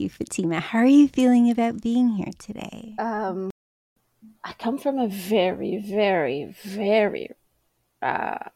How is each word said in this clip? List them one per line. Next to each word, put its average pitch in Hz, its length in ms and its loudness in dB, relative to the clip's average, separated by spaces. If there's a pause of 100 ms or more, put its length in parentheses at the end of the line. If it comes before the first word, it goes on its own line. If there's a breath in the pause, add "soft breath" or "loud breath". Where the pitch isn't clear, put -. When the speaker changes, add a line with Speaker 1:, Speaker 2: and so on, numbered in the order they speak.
Speaker 1:
you, 190 60 -4
Fatima. 165 520 -4
How - 180 -2
are 240 60 6
you 285 240 8
feeling 247 400 4
about 233 320 0
being 240 300 2
here 190 260 -4
today? - 600 -14
Speaker 2:
Um, 208 520 -4 (920)
I - 100 -14
come 233 240 -4
from 269 220 -2
a 240 80 0
very, 190 680 -2
very, 190 680 0 (180)
very, 208 680 0 (680)
uh, - 540 -4